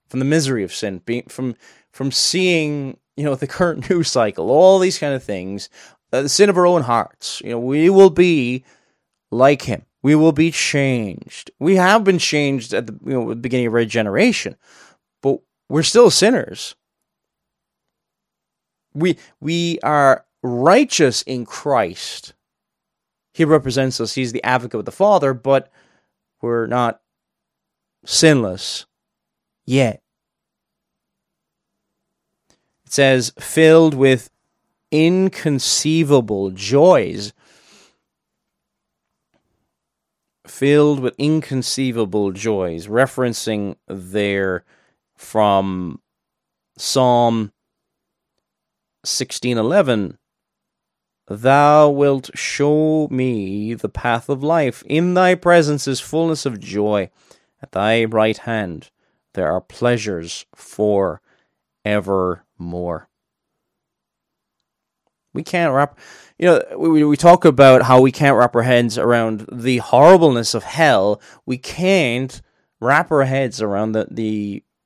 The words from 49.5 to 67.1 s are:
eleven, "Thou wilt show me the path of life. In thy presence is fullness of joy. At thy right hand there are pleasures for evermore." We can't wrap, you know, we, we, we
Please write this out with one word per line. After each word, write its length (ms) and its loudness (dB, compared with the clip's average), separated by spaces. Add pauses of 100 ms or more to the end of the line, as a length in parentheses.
eleven, 600 -2 (1080)
"Thou 640 4
wilt 440 -2
show 760 -2
me 640 -4
the 160 -8
path 400 -4
of 120 -4
life. 440 -2
In 260 0
thy 220 4
presence 520 2
is 140 -4
fullness 460 -4
of 120 -6
joy. 520 -4 (500)
At 120 -20
thy 320 0
right 340 0
hand 520 -8 (440)
there 180 -4
are 80 -4
pleasures 920 -6
for 640 -4 (640)
evermore." 1300 -6 (2250)
We 80 -8
can't 320 -4
wrap, 240 0 (400)
you 80 0
know, 160 4 (160)
we, 100 -2
we, 160 4
we 120 2